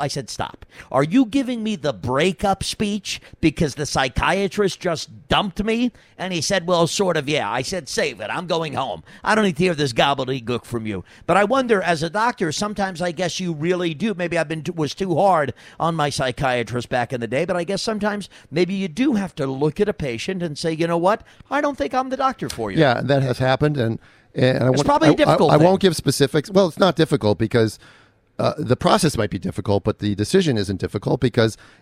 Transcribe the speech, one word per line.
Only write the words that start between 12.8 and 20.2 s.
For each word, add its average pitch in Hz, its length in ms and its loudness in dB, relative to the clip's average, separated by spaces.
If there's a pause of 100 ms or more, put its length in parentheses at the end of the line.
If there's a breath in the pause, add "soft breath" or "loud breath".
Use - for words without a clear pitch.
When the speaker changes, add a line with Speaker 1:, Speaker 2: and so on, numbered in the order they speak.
Speaker 1:
I 180 120 -2
guess 170 260 -4
you 175 140 -4
really 175 400 -2
do. 202 200 -2
Maybe 175 240 -4
I've 156 120 -2
been 160 140 -6
t-, 180 100 -6
was 156 200 -2
too 190 220 -2
hard 165 380 2 (260 loud breath)
on 165 160 0
my 147 140 0
psychiatrist 123 800 -2
back 123 240 -2
in 120 80 -4
the 117 60 -6
day, 131 180 -2
but 180 100 -8
I 175 80 -2
guess 185 180 -4
sometimes 208 480 -4 (220 loud breath)
maybe 175 220 0
you 190 160 -2
do 247 240 0
have 196 220 -2
to 135 120 -4
look 135 320 -2
at 202 80 2
a 208 60 -2
patient 135 400 -6